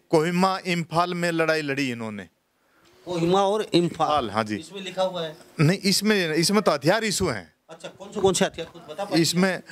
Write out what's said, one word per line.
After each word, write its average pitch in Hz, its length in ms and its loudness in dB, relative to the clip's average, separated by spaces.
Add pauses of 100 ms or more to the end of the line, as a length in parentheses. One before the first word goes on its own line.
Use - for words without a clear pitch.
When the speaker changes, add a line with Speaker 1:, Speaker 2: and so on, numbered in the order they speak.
Speaker 1:
कोहिमा, 180 560 2
इम्फाल 175 480 0
में 175 180 -2
लड़ाई 160 300 2
लड़ी 139 300 -2
इन्होंने। 107 380 -8 (760)
Speaker 2:
कोहिमा 175 360 2
और 202 320 0
इम्फाल? 151 560 0
Speaker 1:
हाँ 107 140 0
जी। 107 120 -4
Speaker 2:
इसमें 185 260 -12
लिखा 185 220 -4
हुआ 175 200 -4
है? 156 140 -10 (220)
Speaker 1:
नहीं, 170 180 4
इसमें, 196 560 0
इसमें 170 280 2
तो 196 100 4
हथियार 165 320 2
इशू 196 240 -2
हैं। 104 260 -6 (160)
Speaker 2:
अच्छा, - 180 -18
कौन - 240 -18
से, 208 100 -6
कौन 190 120 4
से 180 120 2
हथियार 160 240 -6
कुछ 170 120 -20
बता 156 220 -12
पाएंगे? 170 180 0
Speaker 1:
इसमें 175 400 2 (100)